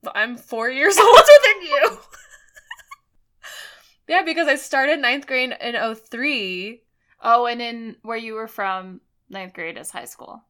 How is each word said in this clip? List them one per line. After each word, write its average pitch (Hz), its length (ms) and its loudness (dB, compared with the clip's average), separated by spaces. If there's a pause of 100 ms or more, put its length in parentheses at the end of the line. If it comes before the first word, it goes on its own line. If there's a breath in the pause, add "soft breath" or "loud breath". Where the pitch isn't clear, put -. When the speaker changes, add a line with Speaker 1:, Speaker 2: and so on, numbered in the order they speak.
Speaker 1:
But - 140 -14
I'm 233 220 -4
four 233 340 -6
years 302 260 0
<laughs> - 20 0
older 453 220 10 (240)
than 403 160 2
you. 294 420 -2
<laughs> - 40 -20 (2000 loud breath)
Yeah, 349 160 0
because 320 260 -2
I 277 60 2
started 285 440 -2
ninth 269 280 -2
grade 254 340 -4
in 240 160 -8
oh 226 160 -4
three. 220 920 -8 (380)
Speaker 2:
Oh, 240 240 2
and 240 160 -6
in 233 400 -12
where 226 160 -10
you 226 160 -12
were 220 160 -12
from, 190 500 -10 (300)
ninth 190 240 -16
grade 165 240 -12
is - 140 -18
high - 140 -14
school. - 440 -20